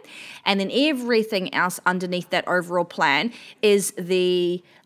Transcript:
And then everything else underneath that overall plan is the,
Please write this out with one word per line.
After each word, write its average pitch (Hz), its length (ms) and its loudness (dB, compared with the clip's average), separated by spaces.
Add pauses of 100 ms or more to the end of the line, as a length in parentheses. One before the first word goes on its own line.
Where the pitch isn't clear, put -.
(460)
And 196 140 2
then 190 120 -2
everything 233 840 0
else 175 320 0
underneath 180 460 0
that 175 160 0
overall 175 380 0
plan 160 460 0 (300)
is 202 360 4
the, 180 680 0 (220)